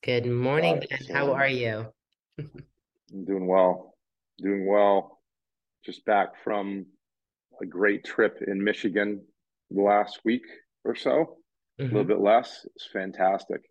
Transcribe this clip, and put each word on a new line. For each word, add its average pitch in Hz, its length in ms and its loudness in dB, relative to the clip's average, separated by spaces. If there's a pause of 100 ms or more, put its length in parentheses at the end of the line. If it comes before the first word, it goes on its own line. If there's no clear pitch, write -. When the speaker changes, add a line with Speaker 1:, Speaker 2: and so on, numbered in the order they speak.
Speaker 1:
Good 120 240 0
morning, 135 480 2
Speaker 2:
All - 60 -2
right, - 100 -10
Speaker 1:
Ben. 135 140 -8
Speaker 2:
so - 100 -12
Speaker 1:
How 139 180 2
are 135 160 2
you? 117 380 -2 (280)
<laughs> - 240 -20
Speaker 2:
I'm - 880 -16
doing 92 220 -2
well. 92 480 2 (440)
Doing 98 280 -2
well. 101 540 2 (640)
Just - 200 -16
back 101 400 0
from 98 420 -4 (760)
a - 40 -10
great 98 380 0
trip - 420 -2
in 98 160 -2
Michigan 104 600 -2 (480)
the 98 120 -2
last 104 420 2
week 117 180 0 (420)
or 113 100 -2
so, 143 440 -2 (400)
a - 60 -8
little 110 160 0
Speaker 1:
Mm-hmm. - 80 0
Speaker 2:
bit 98 120 2
less. 110 540 2
It's - 180 -20
fantastic. 95 800 -2